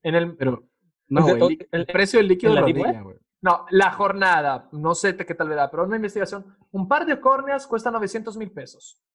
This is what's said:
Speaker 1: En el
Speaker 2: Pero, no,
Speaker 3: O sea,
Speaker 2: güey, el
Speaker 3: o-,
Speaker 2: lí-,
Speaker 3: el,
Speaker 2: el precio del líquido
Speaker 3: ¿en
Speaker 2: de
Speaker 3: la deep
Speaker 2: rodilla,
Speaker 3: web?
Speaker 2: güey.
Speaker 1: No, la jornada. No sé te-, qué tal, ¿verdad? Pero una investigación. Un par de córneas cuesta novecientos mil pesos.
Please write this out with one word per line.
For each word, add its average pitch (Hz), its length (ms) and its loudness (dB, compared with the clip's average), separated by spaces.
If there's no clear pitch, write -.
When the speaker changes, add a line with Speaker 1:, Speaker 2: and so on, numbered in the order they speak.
Speaker 1:
En 160 100 -2
el 170 220 0
Speaker 2:
Pero, 131 320 -4
no, 147 140 2
Speaker 3:
O - 20 6
sea, - 100 4
Speaker 2:
güey, - 20 2
el - 60 2
Speaker 3:
o-, - 80 4
Speaker 2:
lí-, - 220 -8
Speaker 3:
el, 170 80 -2
Speaker 2:
el 170 60 -6
precio 196 340 2
del 202 80 2
líquido 185 240 4
Speaker 3:
¿en - 20 4
Speaker 2:
de - 60 4
Speaker 3:
la - 60 4
deep 135 100 2
Speaker 2:
rodilla, 135 220 -2
Speaker 3:
web? 101 60 -14
Speaker 2:
güey. 95 120 -18
Speaker 1:
No, 180 300 2
la 190 220 4
jornada. 185 800 0
No 151 220 -2
sé 185 200 0
te-, 180 120 -10
qué 170 80 -8
tal, 160 140 -4
¿verdad? 143 220 0
Pero 170 140 -2
una 208 120 -4
investigación. 202 600 -6
Un 190 160 -4
par 302 200 0
de 294 140 -2
córneas 269 460 0
cuesta 233 240 -4
novecientos 220 460 -6
mil 208 160 -12
pesos. - 500 -20